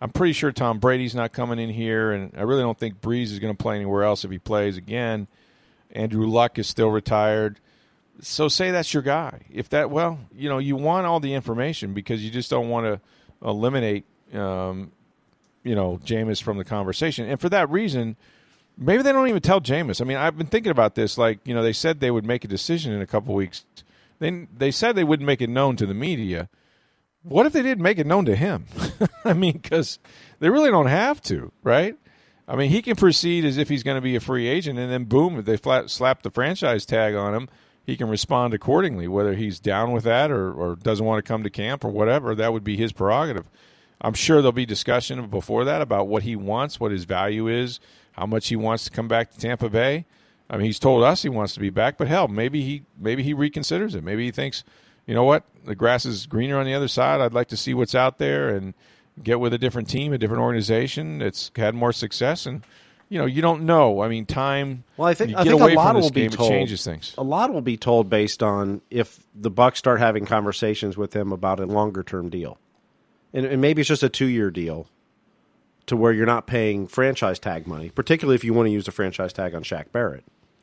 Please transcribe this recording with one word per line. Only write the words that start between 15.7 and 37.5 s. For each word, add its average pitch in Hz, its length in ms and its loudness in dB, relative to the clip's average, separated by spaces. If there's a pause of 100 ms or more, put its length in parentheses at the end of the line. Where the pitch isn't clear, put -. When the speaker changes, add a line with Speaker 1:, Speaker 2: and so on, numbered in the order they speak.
Speaker 1:
know, 90 280 0
Jameis 110 400 -2
from 104 140 -4
the 95 80 -6
conversation. 107 640 -4
And 135 100 -4
for 175 100 -2
that 175 200 2
reason, 139 460 -2 (600)
maybe 190 280 2
they 277 80 4
don't 262 160 4
even 208 140 0
tell 190 200 4
Jameis. 131 400 -2
I - 20 0
mean, 131 140 -4
I've 151 200 0
been 160 100 -4
thinking 220 240 0
about 117 240 4
this. 110 220 0
Like, 113 280 2
you 123 80 -4
know, 117 80 0
they 113 120 2
said 160 260 -2
they 127 120 2
would 110 140 0
make 120 180 -2
a 113 40 -10
decision 147 440 -4
in 104 100 -4
a 92 60 -6
couple 104 280 -2
weeks. 98 300 -4 (540)
They, 175 360 -6
they 135 160 0
said 226 240 0
they 185 80 2
wouldn't 151 220 2
make 135 160 2
it 120 80 -2
known 131 260 2
to 110 100 -2
the 98 80 -2
media. 107 560 -4 (720)
What 175 240 4
if 302 80 0
they 311 80 2
didn't 247 220 0
make 185 160 2
it 147 80 0
known 180 180 4
to 107 100 4
him? 147 300 -2 (300)
<laughs> - 300 -2
I 202 80 4
mean, 170 260 0
'cause - 400 -2 (400)
they 156 100 2
really 285 220 6
don't 156 160 6
have 220 360 0
to, - 280 -6 (120)
right? 160 320 2 (520)
I - 80 -6
mean, 139 140 0
he 202 120 2
can 226 140 -2
proceed 170 500 4
as 135 120 0
if 143 120 0
he's 139 140 -2
gonna 135 180 -2
be 127 140 0
a 117 40 2
free 123 280 -2
agent, 143 320 -2
and 123 120 -4
then 127 120 -2
boom, 143 340 2
if 107 80 -6
they 107 120 2
flat, 131 340 0
slap 131 320 0
the 117 80 -6
franchise 131 540 0
tag 110 280 2
on 101 220 -2
him, 127 140 -6 (340)